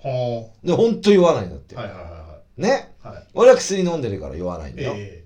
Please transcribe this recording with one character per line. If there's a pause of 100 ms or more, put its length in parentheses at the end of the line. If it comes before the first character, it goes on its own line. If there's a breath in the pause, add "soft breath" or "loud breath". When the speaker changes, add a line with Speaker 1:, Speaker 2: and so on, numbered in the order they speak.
Speaker 1:
は
あ。
Speaker 2:
で、
ほ
ん
と
酔
わ
な
い
ん
だ
っ
て。
Speaker 1:
は
い
は
い
は
い
は (180)
い。
Speaker 2:
ね？
Speaker 1:
は
い。
Speaker 2:
俺
は
薬
飲
ん
で
る
か
ら
酔
わ
な
い
ん
だ
よ。
Speaker 1:
え